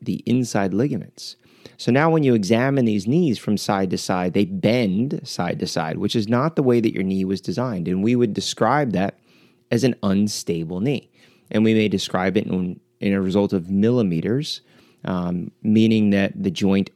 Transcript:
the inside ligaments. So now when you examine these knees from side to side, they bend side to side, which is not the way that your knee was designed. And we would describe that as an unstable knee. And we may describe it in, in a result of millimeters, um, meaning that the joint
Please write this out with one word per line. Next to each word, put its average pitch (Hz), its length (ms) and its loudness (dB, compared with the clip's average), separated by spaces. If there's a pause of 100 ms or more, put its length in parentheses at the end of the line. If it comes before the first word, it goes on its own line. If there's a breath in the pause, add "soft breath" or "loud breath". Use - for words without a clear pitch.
the - 140 -4 (100)
inside 110 480 0
ligaments. 123 640 -4 (420 loud breath)
So - 120 -4
now 147 200 4
when 160 120 4
you 131 120 4
examine 120 500 2
these 104 220 0
knees 139 320 2
from 104 180 -2
side 98 360 0
to 87 40 0
side, 90 380 -2
they 101 100 4
bend 101 800 0
side - 360 -6
to 92 60 -4
side, 80 300 -6
which 98 180 -2
is 107 140 0
not 131 260 0
the 156 80 0
way 123 180 2
that 110 120 0
your 95 100 -4
knee 95 220 -2
was 92 160 -2
designed. 92 480 -4
And 92 160 -2
we 120 100 2
would 120 200 0
describe 123 580 0
that 92 260 -2 (520 soft breath)
as 117 140 2
an 123 180 2
unstable 92 800 -2
knee. 127 300 -4 (400 soft breath)
And 107 140 2
we 110 80 4
may 107 160 2
describe 95 480 -2
it 104 100 0
in, 90 320 -4 (220)
in 98 140 0
a 98 80 0
result 98 320 2
of 90 160 -4
millimeters, 104 920 0 (460 soft breath)
um, 90 440 -4 (120)
meaning 107 480 4
that 98 260 2
the 98 140 -2
joint 98 460 0